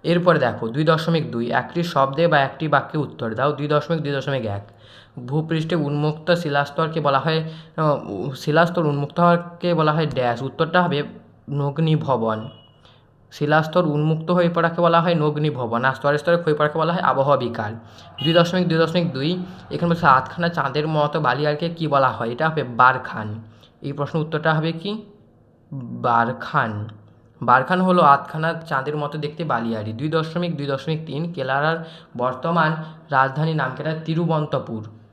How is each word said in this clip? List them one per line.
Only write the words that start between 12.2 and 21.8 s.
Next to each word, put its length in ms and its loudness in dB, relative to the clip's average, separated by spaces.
শিলাস্তর 540 2
উন্মুক্ত 440 0
হয়ে 240 4
পড়াকে 260 0
বলা 200 6
হয় 140 2
নগ্নিভবন, 680 0
আর 100 2
স্তরে 240 0
স্তরে 180 2
ক্ষয়ে 200 0
পড়াকে 220 0
বলা 140 2
হয় 100 -2
আবহাওয়া 340 4
বিকার। 360 -4
দুই 80 2
দশমিক 360 4
দুই 100 2
দশমিক 340 2
দুই, 180 -2
এখানে 200 -2
বলছে 160 2
আধখানা 420 4
চাঁদের 400 -2
মতো 320 0
বালিয়াড়কে 480 0
কী 180 -6